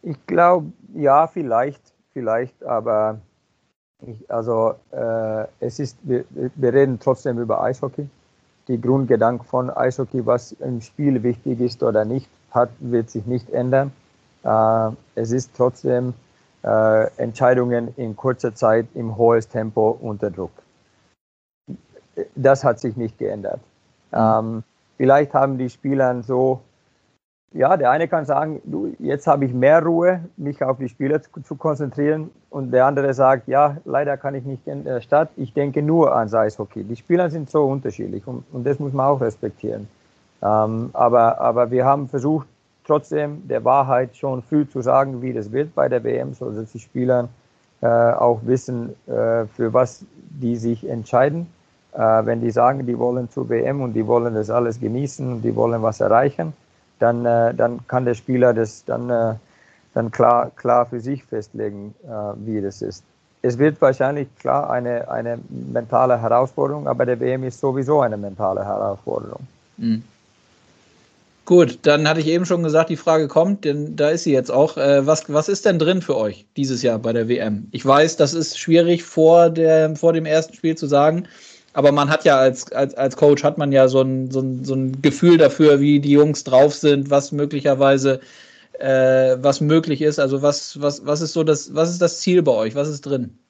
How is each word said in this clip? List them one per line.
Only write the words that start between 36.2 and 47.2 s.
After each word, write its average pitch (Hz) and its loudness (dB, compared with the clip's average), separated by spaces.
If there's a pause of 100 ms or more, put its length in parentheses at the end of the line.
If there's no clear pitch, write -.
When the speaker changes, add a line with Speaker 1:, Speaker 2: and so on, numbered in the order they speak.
Speaker 1:
Eishockey.“ 107 -4
Die 110 -10
Spieler 175 -2
sind 151 -10
so 151 2
unterschiedlich 131 -6
und, 123 -12 (100)
und 127 -8
das 139 -2
muss 143 -6
man 135 0
auch 139 2
respektieren. 107 -6 (560)
Ähm, 110 0
aber, 117 2
aber 120 0
wir 127 0
haben 139 0
versucht, 143 -4 (360)
trotzdem 151 -4
der 123 -4
Wahrheit 131 0
schon 131 -6
früh 151 -2
zu 131 -8
sagen, 131 0
wie 127 -6
das 110 -8
wird 147 -6
bei 135 0
der 127 -2
W 117 -4
M, 131 -8
so 123 -10
dass 110 -10
die 117 -14
Spieler, 123 -2 (540)